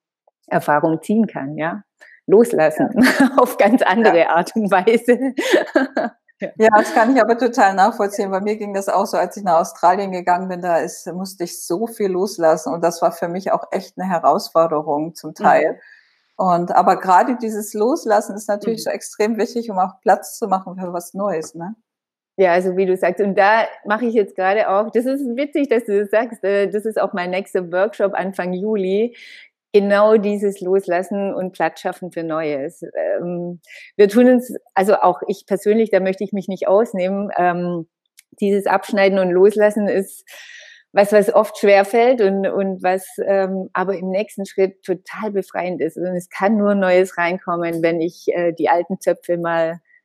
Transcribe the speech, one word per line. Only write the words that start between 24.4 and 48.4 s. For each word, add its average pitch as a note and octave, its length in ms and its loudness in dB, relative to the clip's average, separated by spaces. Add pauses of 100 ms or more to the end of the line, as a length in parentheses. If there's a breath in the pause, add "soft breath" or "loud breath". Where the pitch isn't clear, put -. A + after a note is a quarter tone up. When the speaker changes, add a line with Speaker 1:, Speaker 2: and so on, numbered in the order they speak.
Speaker 1:
auch, G#3+ 220 0
das A#3 140 -2
ist C#4 200 -4 (100)
witzig, C#4+ 320 -2
dass A#3 160 0
du G3+ 160 0
das G#3 100 -4
sagst, A3+ 360 -2
äh, G3+ 240 0
das G#3 160 -6
ist A3 160 -2
auch G3 100 -2
mein F3+ 200 -6
nächster F#3 380 -4
Workshop G3 440 -2
Anfang F3+ 400 -6
Juli, G3+ 600 -2 (580 loud breath)
genau G3+ 460 4
dieses G3+ 440 -2
Loslassen F#3+ 720 -2
und F#3 160 -6
Platz E3 300 -4
schaffen F3+ 300 -8
für E3 120 -8
Neues. D#3 580 -6 (400)
Ähm, F3 380 -8 (380 loud breath)
wir G3+ 120 6
tun A#3+ 180 4
uns, B3 240 2 (220)
also G3 220 2
auch F3+ 320 0
ich F#3+ 180 -8
persönlich, G#3 460 0
da F#3+ 80 2
möchte F#3+ 240 -2
ich G3 100 -8
mich G3 140 -6
nicht F#3+ 200 -6
ausnehmen, G3 720 0
ähm, F3 500 -2 (540)
dieses G3 240 0
Abschneiden G3 540 0
und F#3 100 0
Loslassen G#3 580 4
ist - 380 -4 (640 loud breath)
was, G3+ 200 4
was G#3 200 6
oft G#3+ 280 2
schwerfällt A3+ 600 4
und, G3 280 2
und F#3+ 340 -4
was, F#3 240 -2 (180)
ähm, F#3+ 500 -2
aber F#3 220 -2
im F3+ 140 -8
nächsten G3 380 -6
Schritt F#3+ 340 -2
total F#3 480 -8
befreiend F#3 520 -6
ist. D#3+ 160 -4
Und F3+ 180 -6
es F3+ 140 -8
kann G#3 280 0
nur G#3 160 2
Neues F#3 460 2
reinkommen, E3+ 640 -2
wenn E3 180 0
ich, E3+ 280 -6
äh, F3 240 -2